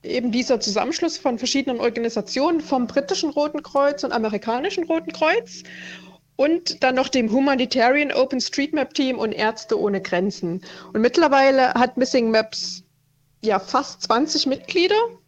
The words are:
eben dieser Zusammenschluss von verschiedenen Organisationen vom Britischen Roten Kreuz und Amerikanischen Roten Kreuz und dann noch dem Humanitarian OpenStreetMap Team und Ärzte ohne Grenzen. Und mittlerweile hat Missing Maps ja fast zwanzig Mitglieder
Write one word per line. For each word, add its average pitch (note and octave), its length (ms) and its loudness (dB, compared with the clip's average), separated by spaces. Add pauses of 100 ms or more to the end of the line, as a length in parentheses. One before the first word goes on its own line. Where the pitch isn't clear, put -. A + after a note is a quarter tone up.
eben A#3+ 280 -2
dieser A#3+ 280 0
Zusammenschluss D4 580 -4
von B3 220 -2
verschiedenen C4 400 -2
Organisationen A#3 800 -2
vom C4 240 -2
Britischen C#4+ 460 -2
Roten D4 320 -2
Kreuz C#4+ 400 0
und C4+ 80 -4
Amerikanischen A#3 720 -2
Roten E4 280 -2
Kreuz F4 520 0 (720)
und D#4+ 480 0
dann C4 100 4
noch C4 140 0
dem A#3 240 0
Humanitarian C4 800 2
OpenStreetMap C4+ 840 -2
Team C4 240 0
und A3 140 -2
Ärzte A3 480 -2
ohne G3+ 200 0
Grenzen. F#3 600 -2 (320)
Und G#3+ 80 2
mittlerweile C4+ 720 4
hat B3 240 2
Missing B3 320 2
Maps - 540 -2 (600)
ja G#3+ 140 2
fast - 460 -2
zwanzig C#4+ 420 0
Mitglieder F4 560 2 (260)